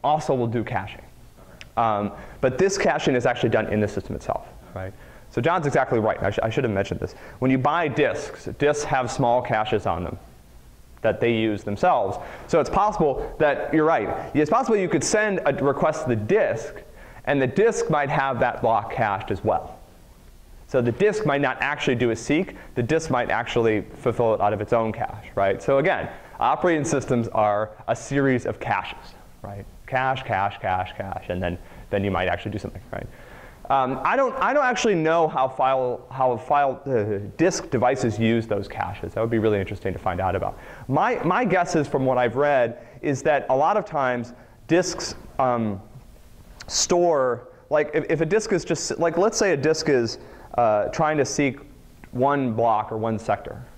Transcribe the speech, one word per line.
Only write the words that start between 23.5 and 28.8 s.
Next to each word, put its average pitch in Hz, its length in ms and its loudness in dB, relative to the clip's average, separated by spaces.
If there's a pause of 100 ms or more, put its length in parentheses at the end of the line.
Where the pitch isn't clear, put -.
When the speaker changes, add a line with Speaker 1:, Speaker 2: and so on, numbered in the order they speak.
Speaker 1:
fulfill 117 500 0
it 104 80 2
out 104 140 2
of 101 80 -4
its 104 100 -2
own 113 200 2
cache, - 420 -8
right? 98 280 2
So 135 140 2
again, 135 320 2 (320)
operating 156 460 2
systems 123 420 0
are 107 420 2 (160)
a 117 80 0
series 139 520 0
of 110 140 -4
caches, - 540 -6 (280)